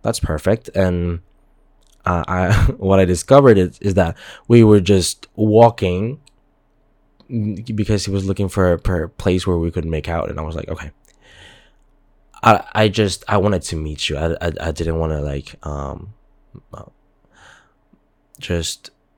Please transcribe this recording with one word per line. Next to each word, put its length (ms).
that's 180
perfect." 540
And, 460
uh, 240
I, 240
<laughs> 260
what 220
I 40
discovered 540
is, 220
is 140
that 220
we 140
were 180
just 540
walking 840
because 760
he 80
was 120
looking 240
for 260
a, 40
for 240
a 60
place 380
where 120
we 140
could 120
make 240
out, 220
and 80
I 40
was 120
like, 140
"Okay." 240
I, 220
I 140
just, 400
I 100
wanted 240
to 140
meet 320
you. 80
I, 240
I, 200
I 100
didn't 280
wanna, 220
like, 360
um, 480
uh, 120
just, 520